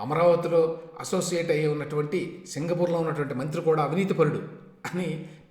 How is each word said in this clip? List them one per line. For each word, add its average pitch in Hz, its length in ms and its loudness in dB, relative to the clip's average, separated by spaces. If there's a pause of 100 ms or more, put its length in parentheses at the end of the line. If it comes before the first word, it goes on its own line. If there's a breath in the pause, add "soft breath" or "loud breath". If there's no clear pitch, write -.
అమరావతిలో 165 800 4 (180)
అసోసియేట్ 170 500 -2
అయ్యి 151 160 2
ఉన్నటువంటి 151 800 -4
సింగపూర్లో 170 520 0
ఉన్నటువంటి 147 360 -2
మంత్రి 151 280 -4
కూడా 156 200 4
అవినీతిపరుడు 151 560 2 (480)
అని 175 420 -6 (220 loud breath)